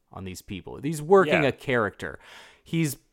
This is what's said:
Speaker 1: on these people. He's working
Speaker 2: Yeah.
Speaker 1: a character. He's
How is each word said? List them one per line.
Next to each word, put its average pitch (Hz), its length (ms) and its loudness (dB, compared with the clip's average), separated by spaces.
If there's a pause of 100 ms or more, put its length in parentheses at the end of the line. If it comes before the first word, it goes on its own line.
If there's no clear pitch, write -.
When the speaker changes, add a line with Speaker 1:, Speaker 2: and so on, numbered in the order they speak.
(120)
Speaker 1:
on 92 100 -14
these 92 200 -12
people. 85 380 -12
He's 151 220 -6
working 185 400 6
Speaker 2:
Yeah. 135 60 2
Speaker 1:
a 123 40 2
character. 107 680 -2 (420)
He's 160 360 -2 (140)